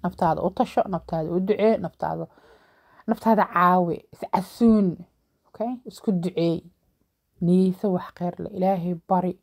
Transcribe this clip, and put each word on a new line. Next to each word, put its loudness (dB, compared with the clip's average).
Naftaada 0
u 0
tasho, -2
naftaada -6
u 0
ducee, 2
naftaada, -6
naftaada 2
caawi, 4
is -20
casuun, 2
okay? -6
Isku -6
duceey. -2
Niyeyso 2
wax -4
khayr -6
leh, -10
Ilaahay -2
bari. 0